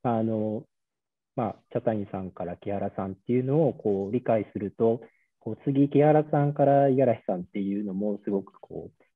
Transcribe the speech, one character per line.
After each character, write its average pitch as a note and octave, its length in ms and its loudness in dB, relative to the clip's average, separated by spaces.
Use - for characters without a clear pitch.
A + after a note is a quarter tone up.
あ A#2 200 0
の、 A2 440 -2
ま B2 80 -2
あ、 F#2+ 100 -4
茶 A#2+ 80 -2
谷 G#2+ 320 -2
さ F#2+ 80 -6
ん F#2 100 -8
か - 140 -10
ら F2 140 -8
木 G2+ 140 -10
原 G2 220 -4
さ G2 140 -6
ん F#2+ 60 -8
っ - 20 -12
て - 160 -8
い B2+ 80 2
う B2+ 60 -2
の C#3+ 240 2
を G2+ 40 -4
こ G2 340 -2
う G#2 40 -8
理 A#2+ 100 -2
解 A2+ 300 -2
す G#2 80 -8
る G2+ 120 -6
と、 A2+ 300 0
こ A2+ 120 -10
う A2 120 -10
次、 C#3 260 2
木 C#3+ 120 4
原 D3+ 280 6
さ D3 140 2
ん C#3+ 100 0
か C#3+ 120 2
ら C#3 240 6
五 C3 80 2
十 C3+ 60 4
嵐 A2+ 220 0
さ F#2+ 120 -2
ん F2+ 40 -8
っ - 40 -8
て - 140 -8
い G2 220 -2
う G#2 40 -6
の F#2+ 80 -6
も G2+ 320 -4
す G#2+ 40 -6
ご G2 140 -2
く - 160 -20
こ E2 320 -14
う - 120 -20